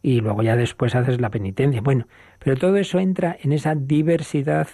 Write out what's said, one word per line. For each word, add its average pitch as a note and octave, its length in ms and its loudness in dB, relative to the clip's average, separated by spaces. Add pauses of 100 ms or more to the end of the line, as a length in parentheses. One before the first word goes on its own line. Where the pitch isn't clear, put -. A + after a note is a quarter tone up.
y B2+ 180 2
luego G#2+ 220 -2
ya A2+ 120 2
después A#2+ 400 0
haces B2 240 0
la A2+ 120 -2
penitencia. A2 500 -2
Bueno, B2+ 280 0 (320)
pero C3+ 180 0
todo F#3 180 2
eso F#3+ 220 0
entra F3+ 440 0
en C#3+ 120 0
esa D#3 200 0
diversidad D3+ 1000 0